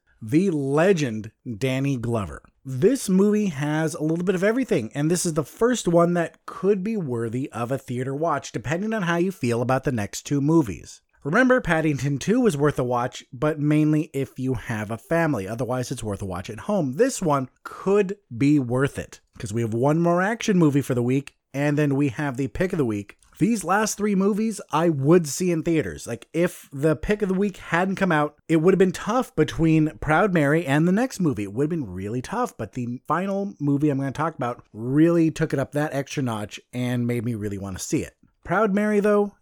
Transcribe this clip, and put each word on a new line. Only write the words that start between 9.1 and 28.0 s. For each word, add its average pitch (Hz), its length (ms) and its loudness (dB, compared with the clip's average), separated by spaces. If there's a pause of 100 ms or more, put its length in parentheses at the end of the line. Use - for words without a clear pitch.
you 185 160 0
feel 117 300 -2
about 127 200 0
the 139 100 -2
next 104 300 -4
two 143 180 -2
movies. 143 600 0 (220)
Remember, 247 380 4
Paddington 151 580 0
Two 220 220 0
was 202 160 2
worth 143 220 0
a 139 40 0
watch, 123 480 -2
but 151 300 -2
mainly 151 540 2
if 135 240 -6
you 131 160 -2
have 107 360 -6
a 113 60 -6
family. 151 500 0
Otherwise, 123 460 -4
it's 131 100 -10
worth 104 200 -4
a 101 40 -6
watch 92 220 -8
at 107 120 -12
home. 165 340 -2
This 240 260 0
one 143 300 0 (120)
could 196 540 0 (180)
be 139 240 4
worth 131 400 0
it, - 220 -14 (180)
'cause 95 140 -10
we 117 80 -2
have 113 140 -2
one 143 260 2
more 170 220 2
action 214 340 0
movie 147 240 6
for 131 140 -2
the 123 80 0
week, 131 320 -2 (180)
and 143 240 0
then 147 180 2
we 143 140 2
have 131 300 -6
the 135 100 -2
pick 180 240 -2
of 185 60 -4
the 139 80 2
week. 104 320 -6 (200)
These 214 260 0
last 202 340 0
three 208 160 0
movies 202 480 0 (100)
I 160 160 2
would 156 380 4
see 180 240 -2
in 160 120 0
theaters. 98 440 -2
Like, 117 260 -8
if - 400 -2
the 147 240 0
pick 208 240 -2
of 202 80 -2
the 190 60 2
week 202 240 -2
hadn't 185 380 -2
come 185 160 0